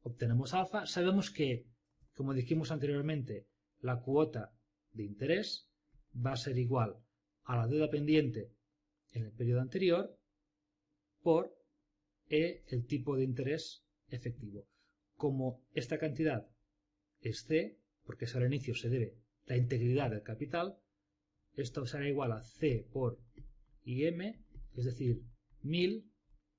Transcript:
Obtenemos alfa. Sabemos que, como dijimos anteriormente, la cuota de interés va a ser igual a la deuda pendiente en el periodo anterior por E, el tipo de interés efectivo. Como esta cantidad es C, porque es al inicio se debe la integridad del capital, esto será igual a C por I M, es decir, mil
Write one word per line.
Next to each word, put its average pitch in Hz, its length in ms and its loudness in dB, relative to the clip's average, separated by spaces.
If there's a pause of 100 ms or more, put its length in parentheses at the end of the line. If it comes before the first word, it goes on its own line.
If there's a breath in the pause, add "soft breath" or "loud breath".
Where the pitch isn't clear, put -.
Obtenemos 120 500 0
alfa. 185 320 0
Sabemos 190 460 2
que, 127 340 0 (480)
como 135 220 -2
dijimos 147 340 0
anteriormente, 143 800 -2 (320)
la 123 200 -2
cuota 135 520 2 (420)
de 107 100 -6
interés 139 680 -2 (460)
va 123 160 0
a 131 60 -2
ser 123 200 -2
igual 120 380 2 (480)
a 120 140 -2
la 117 100 2
deuda 151 220 4
pendiente 147 600 2 (640)
en 113 140 -4
el 107 80 -12
periodo 120 260 2
anterior 180 580 2 (1040)
por 165 320 2 (760)
E, 156 380 2
el 123 180 -2
tipo 135 320 -2
de 131 80 2
interés 135 580 -4 (240)
efectivo. 110 640 -10 (460)
Como 131 580 -2
esta 147 260 -2
cantidad 151 480 0 (720)
es - 240 -6
C, 175 340 0 (280)
porque - 180 -10
es 120 140 -6
al 123 80 2
inicio 127 280 0
se - 140 -4
debe 117 300 0 (260)
la 123 140 -2
integridad 123 540 2
del 107 120 -4
capital, 165 560 -4 (720)
esto 131 340 -6
será 143 220 -4
igual 135 240 0
a 107 100 -4
C - 520 0
por 123 260 0 (640)
I 127 220 0
M, 180 400 -4 (300)
es 123 100 -2
decir, 120 380 0 (380)
mil 180 480 0 (500)